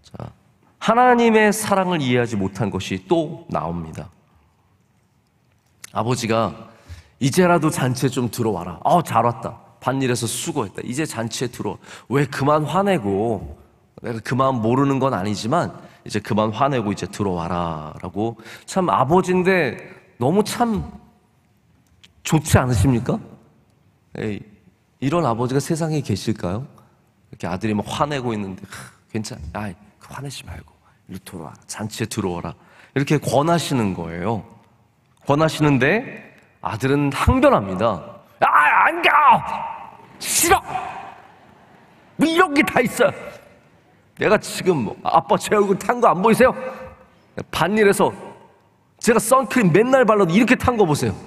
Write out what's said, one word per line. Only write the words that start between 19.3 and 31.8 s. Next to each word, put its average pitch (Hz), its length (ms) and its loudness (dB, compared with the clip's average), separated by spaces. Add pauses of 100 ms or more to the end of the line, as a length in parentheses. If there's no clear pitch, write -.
너무 175 280 2
참 226 440 -2 (1300)
좋지 - 340 2
않으십니까? 123 600 2 (1000)
에이, 104 220 -8 (640)
이런 165 240 0
아버지가 123 340 0
세상에 156 400 -2
계실까요? 107 680 -4 (640)
이렇게 - 160 -12
아들이 107 260 -4
막 104 120 -2
화내고 143 480 -4
있는데, 98 360 -8
"하, - 220 -18 (200)
괜찮아. 110 300 -8 (120)
아이, 104 220 -8 (220)
그 - 160 -20
화내지 127 320 -14
말고 85 260 -16 (380)
일로 92 160 -12
들어와. 80 280 -14 (140)
잔치에 107 400 -8